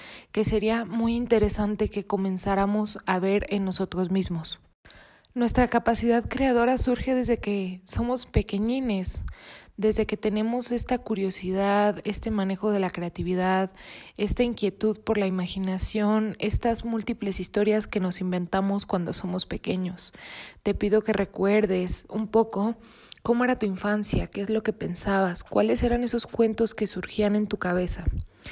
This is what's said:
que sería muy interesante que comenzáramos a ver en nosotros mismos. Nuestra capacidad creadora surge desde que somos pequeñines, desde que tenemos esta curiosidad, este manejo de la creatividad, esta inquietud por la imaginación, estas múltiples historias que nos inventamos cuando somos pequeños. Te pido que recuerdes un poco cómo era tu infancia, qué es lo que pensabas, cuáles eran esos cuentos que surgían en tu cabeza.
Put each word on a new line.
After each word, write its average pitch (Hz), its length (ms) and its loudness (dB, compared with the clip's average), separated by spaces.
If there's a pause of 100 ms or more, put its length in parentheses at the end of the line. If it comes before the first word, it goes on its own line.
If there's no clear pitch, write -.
(320)
que 214 140 2
sería 220 400 2
muy 226 300 0
interesante 208 760 2
que 202 160 -6
comenzáramos 196 1040 0
a 185 100 2
ver 196 320 2
en 196 160 0
nosotros 185 460 -2
mismos. 180 480 -2 (760)
Nuestra 240 360 2
capacidad 233 600 2
creadora 254 480 2
surge 254 380 0
desde 240 240 0
que 190 440 -4
somos 240 440 -2
pequeñines, 214 960 0 (520)
desde 214 300 2
que 214 120 -4
tenemos 220 540 0
esta 240 280 -2
curiosidad, 196 1040 0
este 208 260 -4
manejo 196 400 0
de 202 100 2
la 180 120 0
creatividad, 185 800 0 (460)
esta 208 260 0
inquietud 214 560 0
por - 180 0
la 202 80 2
imaginación, 190 1120 0
estas 220 480 0
múltiples 220 540 -4
historias 208 480 2
que - 120 -4
nos 180 220 0
inventamos 190 640 0
cuando 170 280 -2
somos 185 340 -4
pequeños. 185 680 -6 (480)
Te 202 140 0
pido 208 260 2
que 214 100 -2
recuerdes 190 960 2
un 214 200 -4
poco 220 480 2 (480)
cómo 240 220 2
era 254 120 2
tu 226 80 -2
infancia, 202 600 0
qué - 140 -8
es 196 100 -4
lo 220 100 0
que 214 120 0
pensabas, 175 720 -2
cuáles 220 380 2
eran 240 220 2
esos 240 240 -2
cuentos 220 480 2
que 214 100 -2
surgían 208 500 0
en 208 120 0
tu 202 100 -4
cabeza. 180 480 -2 (460)